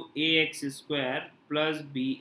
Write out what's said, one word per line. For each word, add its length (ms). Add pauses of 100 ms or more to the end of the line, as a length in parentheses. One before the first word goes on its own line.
(180)
a 100 (140)
x 180 (140)
square 500 (220)
plus 340 (160)
b 80 (180)